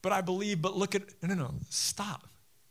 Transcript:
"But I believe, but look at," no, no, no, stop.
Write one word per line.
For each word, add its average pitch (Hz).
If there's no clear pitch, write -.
"But 190
I 196
believe, 185
but 185
look 196
at," 196
no, 180
no, -
no, 147
stop. -